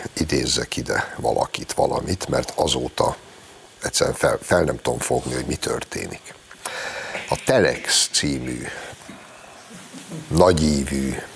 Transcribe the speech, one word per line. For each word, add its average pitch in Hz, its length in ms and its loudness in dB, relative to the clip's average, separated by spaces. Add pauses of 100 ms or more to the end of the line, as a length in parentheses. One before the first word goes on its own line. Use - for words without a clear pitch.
(120)
idézzek 65 640 0
ide 55 400 -2
valakit, - 560 -2
valamit, - 560 0
mert 131 260 0
azóta - 640 0 (680)
egyszerűen - 340 0
fel, 64 260 2
fel 87 200 4
nem 69 140 2
tudom - 220 -2
fogni, - 360 -2
hogy 65 120 -2
mi 73 100 -2
történik. - 760 -6 (960)
A - 160 -2
Telex - 680 4
című 64 500 0 (1700)
nagyívű 71 880 4 (200)